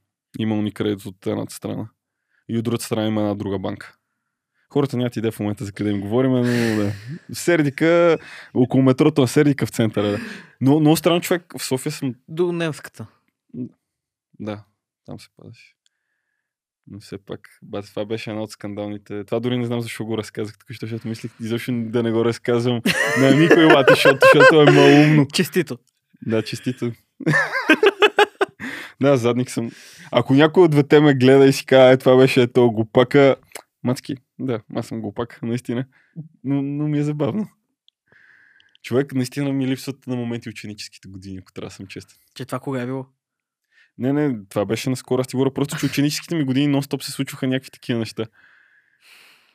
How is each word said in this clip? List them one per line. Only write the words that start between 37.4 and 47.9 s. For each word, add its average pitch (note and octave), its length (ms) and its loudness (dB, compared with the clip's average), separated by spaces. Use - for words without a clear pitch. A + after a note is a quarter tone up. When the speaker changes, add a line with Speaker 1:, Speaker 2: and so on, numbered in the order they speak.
Speaker 1:
Човек, C3 320 -4
наистина C3+ 380 -4
ми C3+ 140 -4
липсват C3 400 -8
на B2+ 100 -6
моменти A#2 320 -8
ученическите - 600 -16
години, F#2+ 300 -16
ако - 140 -20
трябва G2+ 160 -14
да G2 60 -20
съм G2 120 -18
честен. - 300 -20
Speaker 2:
Че B2+ 100 -14
това B2+ 140 -8
кога C3 240 -8
е B2 40 -8
било? C3 200 -10
Speaker 1:
Не, B2+ 140 -2
не, C#3+ 260 -2
това G2+ 160 -2
беше A#2 260 -4
наскоро. B2+ 300 -4
Аз B2+ 60 -4
ти - 100 -8
говоря C3 180 -2
просто, D3 240 -6
че C#3+ 80 -4
ученическите D3 480 -4
ми D#3 100 -2
години C#3 320 0
нон-стоп C#3 260 -6
се - 100 -12
случваха - 340 -8
някакви C3 240 -4
такива - 280 -6